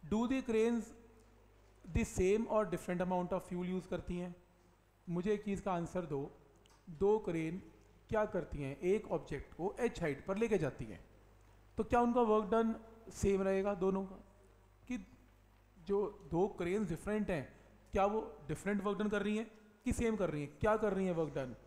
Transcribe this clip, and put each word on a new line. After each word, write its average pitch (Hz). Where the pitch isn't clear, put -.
Do 202
the 262
cranes 226
the 170
same 202
or 214
different 175
amount 180
of 180
fuel 180
use 185
करती 175
हैं? 180
मुझे 180
एक 208
चीज़ 196
का 190
answer 170
दो, 147
दो 190
crane 170
क्या 214
करती 160
हैं? 139
एक 208
object 147
को 170
एच 240
height 147
पर 190
लेके 220
जाती 135
हैं, 101
तो 220
क्या 240
उनका 240
work 214
done 226
same 196
रहेगा 190
दोनों 190
का? 190
कि 247
जो 196
दो 175
क्रेन 190
different 196
हैं, 156
क्या 196
वो 208
different 190
work 202
done 214
कर 202
रही 208
हैं 220
कि 247
same 226
कर 190
रही 151
हैं? 143
क्या 214
कर 214
रही 190
हैं 180
work 156
done? 127